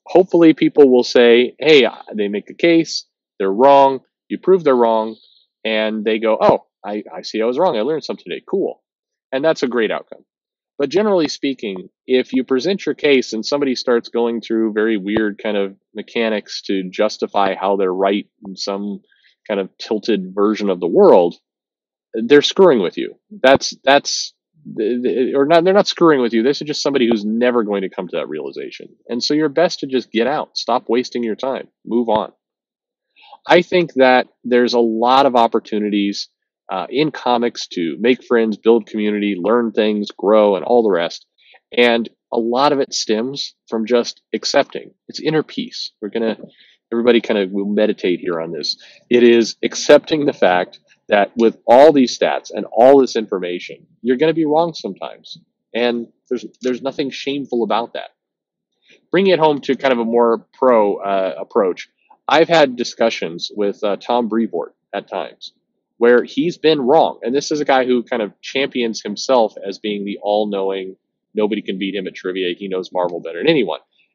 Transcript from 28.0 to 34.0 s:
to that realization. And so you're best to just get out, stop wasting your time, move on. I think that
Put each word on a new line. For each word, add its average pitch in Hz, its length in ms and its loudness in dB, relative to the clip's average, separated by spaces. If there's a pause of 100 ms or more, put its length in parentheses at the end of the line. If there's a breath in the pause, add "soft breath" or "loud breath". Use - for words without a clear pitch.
to 82 80 -8
that 67 120 -6
realization. 71 600 -12 (180)
And 120 160 -6
so - 100 -2
you're 151 160 0
best 160 300 0
to 147 80 -8
just 131 240 -4
get 113 160 0
out, - 300 -6
stop 120 320 -2
wasting 120 340 -2
your 110 120 -4
time, 131 340 -8 (160)
move 113 240 -2
on. 107 220 -2 (1160 loud breath)
I 165 140 4
think 175 320 -2
that 127 340 4 (160)